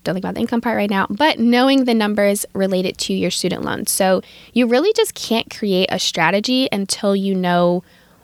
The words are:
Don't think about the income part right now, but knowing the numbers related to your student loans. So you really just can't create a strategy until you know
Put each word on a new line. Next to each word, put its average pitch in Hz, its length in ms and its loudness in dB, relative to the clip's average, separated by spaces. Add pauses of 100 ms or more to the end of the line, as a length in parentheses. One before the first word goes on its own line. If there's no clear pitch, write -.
Don't 165 100 -4
think 185 100 -4
about 180 120 -6
the - 40 -4
income 233 200 -2
part 226 160 -2
right 208 120 0
now, 196 220 0
but 294 300 0
knowing 247 440 4
the 240 100 2
numbers 208 600 0
related 190 440 -2
to - 140 -4
your 180 200 0
student 175 320 -4
loans. - 260 -4
So 190 320 2 (300)
you 240 160 2
really 277 240 2
just 440 220 0
can't - 360 -2
create 190 400 0
a - 80 -2
strategy 208 720 0
until 202 460 -2
you 196 180 -2
know 175 480 2 (420)